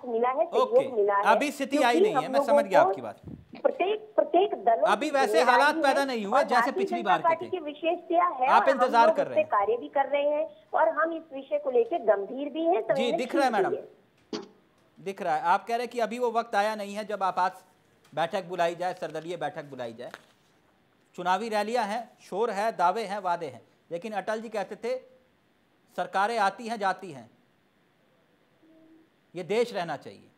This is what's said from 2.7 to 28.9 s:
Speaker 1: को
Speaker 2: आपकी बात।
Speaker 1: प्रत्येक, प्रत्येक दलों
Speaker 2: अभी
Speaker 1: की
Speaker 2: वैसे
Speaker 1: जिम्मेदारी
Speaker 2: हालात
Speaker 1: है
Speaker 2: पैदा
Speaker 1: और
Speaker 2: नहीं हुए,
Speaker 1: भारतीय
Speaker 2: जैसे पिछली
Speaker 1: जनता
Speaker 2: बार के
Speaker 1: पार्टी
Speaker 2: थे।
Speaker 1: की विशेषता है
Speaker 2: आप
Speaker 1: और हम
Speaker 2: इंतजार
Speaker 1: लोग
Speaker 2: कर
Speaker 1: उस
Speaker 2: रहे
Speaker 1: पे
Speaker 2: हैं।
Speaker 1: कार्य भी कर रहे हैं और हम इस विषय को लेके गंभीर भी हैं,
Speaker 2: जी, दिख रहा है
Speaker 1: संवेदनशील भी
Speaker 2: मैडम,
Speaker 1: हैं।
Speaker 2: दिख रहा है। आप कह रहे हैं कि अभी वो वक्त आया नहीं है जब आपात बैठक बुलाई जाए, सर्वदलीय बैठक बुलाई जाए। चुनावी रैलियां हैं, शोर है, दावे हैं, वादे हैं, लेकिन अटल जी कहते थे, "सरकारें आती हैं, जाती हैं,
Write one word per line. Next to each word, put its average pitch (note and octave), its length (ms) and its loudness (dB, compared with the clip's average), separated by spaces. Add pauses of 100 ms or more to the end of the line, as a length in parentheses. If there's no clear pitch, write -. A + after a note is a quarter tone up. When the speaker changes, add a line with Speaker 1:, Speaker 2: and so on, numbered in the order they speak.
Speaker 1:
को F#4 60 4
Speaker 2:
आपकी F#4+ 140 -2
बात। G#2+ 180 -10 (420)
Speaker 1:
प्रत्येक, G4+ 540 -2
प्रत्येक E4+ 380 2
दलों A3+ 340 0
Speaker 2:
अभी G#3 180 2
Speaker 1:
की C#4+ 100 -2
Speaker 2:
वैसे C4+ 100 2
Speaker 1:
जिम्मेदारी B3 360 4
Speaker 2:
हालात D#4 140 4
Speaker 1:
है D#4+ 60 -2
Speaker 2:
पैदा C#4 180 4
Speaker 1:
और C#4 60 0
Speaker 2:
नहीं A#3 180 -4
हुए, G3 80 -4
Speaker 1:
भारतीय A3 240 2
Speaker 2:
जैसे A#3+ 160 2
पिछली F4+ 260 -2
Speaker 1:
जनता G#3 120 -2
Speaker 2:
बार E4+ 80 4
के D#4 40 -6
Speaker 1:
पार्टी E4 240 0
Speaker 2:
थे। G#3+ 40 -12
Speaker 1:
की F#4 80 -6
विशेषता E4 640 -2
है C4+ 220 0
Speaker 2:
आप A#3 160 6
Speaker 1:
और - 80 2
हम B3+ 120 2
Speaker 2:
इंतजार A#3 240 6
Speaker 1:
लोग - 100 4
Speaker 2:
कर F#3+ 60 0
Speaker 1:
उस D3+ 60 -2
Speaker 2:
रहे B2+ 60 -6
Speaker 1:
पे D#4 60 2
Speaker 2:
हैं। D4+ 80 0
Speaker 1:
कार्य G#3 280 0
भी D4 120 -10
कर C#4 180 0
रहे C#4+ 220 0
हैं D4+ 280 -2 (180)
और D#4+ 140 4
हम D#4+ 240 -2
इस D#4+ 100 -10 (100)
विषय C4+ 260 -6
को D4 120 -6
लेके A#3+ 280 0
गंभीर A3+ 500 -2
भी D#4 160 -6
हैं, F4 300 2
Speaker 2:
जी, - 180 0
दिख B3+ 220 -2
रहा D4+ 100 2
है B3+ 60 2
Speaker 1:
संवेदनशील G#3 300 -2
भी - 20 -14
Speaker 2:
मैडम, - 40 -18 (520)
Speaker 1:
हैं। - 80 -14 (580)
Speaker 2:
दिख G3 180 -8
रहा E3 140 0
है। D3+ 60 -4
आप F#3 240 2
कह A#3 80 -4
रहे A#3+ 100 -2
हैं A#3 40 -8
कि A#3+ 120 -6
अभी A3+ 180 -2
वो B3 120 0
वक्त A3+ 240 -2
आया G#3 200 0
नहीं G3+ 200 -10
है G#3+ 100 -8
जब G3+ 180 -6
आपात F#3 400 -2 (520)
बैठक E3+ 300 0
बुलाई E3+ 300 0
जाए, F3 200 -4
सर्वदलीय D#3+ 420 -8
बैठक D#3 280 -8
बुलाई B2+ 280 -12
जाए। A#2+ 180 -14 (1080)
चुनावी F#3+ 320 0
रैलियां G#3+ 380 0
हैं, A3+ 240 -6 (100)
शोर A3 300 -2
है, G3+ 260 -2
दावे F3+ 280 2
हैं, G3 140 -6
वादे F3 280 -4
हैं, A#2 160 -12 (300)
लेकिन F3 200 -8
अटल G#3+ 280 -4
जी A3+ 80 -12
कहते G3+ 280 -8
थे, B3 220 -6 (960)
"सरकारें G3 420 -2
आती G3+ 300 0
हैं, A3+ 100 -6
जाती F#3+ 340 -4
हैं, A#2+ 180 -18 (2000)